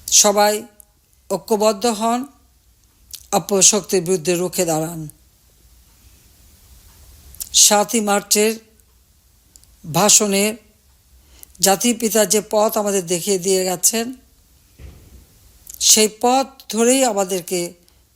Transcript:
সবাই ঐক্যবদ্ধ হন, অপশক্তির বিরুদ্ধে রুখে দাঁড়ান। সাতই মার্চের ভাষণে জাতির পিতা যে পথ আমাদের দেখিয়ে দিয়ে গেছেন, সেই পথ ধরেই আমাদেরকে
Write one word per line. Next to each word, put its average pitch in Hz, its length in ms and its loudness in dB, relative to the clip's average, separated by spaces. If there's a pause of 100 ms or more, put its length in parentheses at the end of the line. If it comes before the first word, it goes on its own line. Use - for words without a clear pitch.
সবাই 208 540 2 (680)
ঐক্যবদ্ধ 214 560 0
হন, 233 400 -2 (1040)
অপশক্তির 196 680 0
বিরুদ্ধে 175 320 -2
রুখে 180 300 -4
দাঁড়ান। 160 440 -4 (2500)
সাতই 208 480 2
মার্চের 208 540 0 (1400)
ভাষণে 202 640 2 (1040)
জাতির 196 380 2
পিতা 220 260 0
যে 202 260 0
পথ 214 260 0
আমাদের 202 300 -2
দেখিয়ে 180 320 -2
দিয়ে 185 260 0
গেছেন, 226 500 -2 (1700)
সেই 214 280 4 (120)
পথ 254 260 2 (220)
ধরেই 247 360 2
আমাদেরকে 185 680 -2 (440)